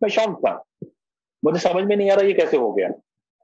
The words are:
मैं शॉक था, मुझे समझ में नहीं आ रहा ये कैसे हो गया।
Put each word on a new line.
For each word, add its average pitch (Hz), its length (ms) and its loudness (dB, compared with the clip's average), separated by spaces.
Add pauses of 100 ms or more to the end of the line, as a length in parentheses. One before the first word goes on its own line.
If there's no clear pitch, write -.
मैं 214 60 2
शॉक 214 300 -2
था, - 240 -2 (800)
मुझे 165 160 0
समझ 185 240 0
में 208 120 0
नहीं 196 160 2
आ 196 40 4
रहा 196 100 4
ये 196 80 4
कैसे 160 240 2
हो 117 160 0
गया। 95 160 -2 (540)